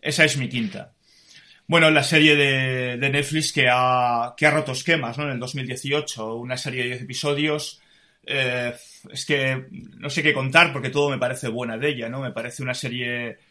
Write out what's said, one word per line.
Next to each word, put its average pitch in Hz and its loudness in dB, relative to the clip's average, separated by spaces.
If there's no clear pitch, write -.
Esa 156 2
es 139 2
mi 127 -4
quinta. - -6
Bueno, 160 6
la 156 6
serie 151 6
de, 131 0
de 135 0
Netflix 147 0
que 131 4
ha, 123 2
que 147 4
ha 147 6
roto 143 0
esquemas, 131 -2
¿no? 147 -4
En 143 -4
el 127 -6
dos 123 -8
mil 131 -6
dieciocho, 127 -4
una 123 -8
serie 127 -6
de 123 -4
diez 123 -8
episodios. 147 -4
Eh, 123 -2
es - -10
que 131 0
no - -10
sé 151 -4
qué 147 4
contar 135 4
porque 131 -6
todo 143 2
me 131 -4
parece 127 -4
buena 113 -6
de 139 0
ella, 123 -6
¿no? 131 -8
Me 127 -8
parece 120 -8
una 127 -6
serie 120 -6